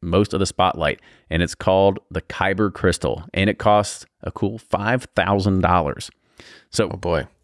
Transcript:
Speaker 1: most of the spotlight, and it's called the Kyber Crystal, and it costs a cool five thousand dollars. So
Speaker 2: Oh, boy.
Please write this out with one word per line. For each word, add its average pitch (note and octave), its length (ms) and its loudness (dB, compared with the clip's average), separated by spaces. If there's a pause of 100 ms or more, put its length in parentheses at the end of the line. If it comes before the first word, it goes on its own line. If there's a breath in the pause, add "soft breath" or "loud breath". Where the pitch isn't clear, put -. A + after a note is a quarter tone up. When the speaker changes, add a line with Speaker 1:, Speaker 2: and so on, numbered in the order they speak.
Speaker 1:
most F#2 340 0
of F#2+ 60 -2
the F#2+ 60 2
spotlight, E2 540 0 (300 soft breath)
and D#2+ 120 0
it's E2+ 120 -4
called G2 460 2 (100)
the F#2 120 -6
Kyber F#2+ 520 -2
Crystal, E2 480 -2 (100)
and G2 160 2
it G#2 100 -2
costs G#2 480 2 (160)
a - 100 -8
cool A2 260 -4
five A2+ 560 -2
thousand F#2+ 460 2
dollars. E2+ 500 0 (600 loud breath)
So G#2+ 220 -2
Speaker 2:
Oh, - 40 -8
boy. E2+ 320 -2 (160)